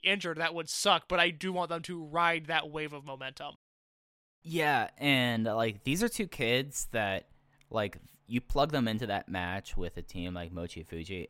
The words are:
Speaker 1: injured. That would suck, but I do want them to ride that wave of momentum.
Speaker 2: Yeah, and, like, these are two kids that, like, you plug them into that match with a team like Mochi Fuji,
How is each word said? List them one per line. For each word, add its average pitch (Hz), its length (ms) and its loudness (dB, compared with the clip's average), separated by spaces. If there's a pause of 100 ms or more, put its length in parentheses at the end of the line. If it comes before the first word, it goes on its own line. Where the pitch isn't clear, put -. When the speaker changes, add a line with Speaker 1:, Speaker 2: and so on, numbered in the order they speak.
Speaker 1:
injured. 180 340 0
That 165 160 0
would 160 140 -4
suck, - 400 4
but 180 100 2
I 175 120 8
do 180 220 -4
want 175 180 -2
them 165 120 -4
to 170 180 -8
ride 165 460 2
that 156 240 0
wave 151 220 -6
of 143 120 -12
momentum. 135 520 -10 (880)
Speaker 2:
Yeah, 151 520 2
and, 123 460 4
like, 113 400 0
these 170 220 0
are 233 40 4
two 202 200 -4
kids 131 640 0
that, 98 340 0 (420)
like, 107 300 0 (300)
you 120 120 0
plug 143 300 2
them 135 160 2
into 110 220 0
that 101 200 -2
match 90 480 -4
with 87 200 -2
a 85 60 -6
team 90 320 -8
like 87 180 -8
Mochi 85 320 -8
Fuji, 85 460 -8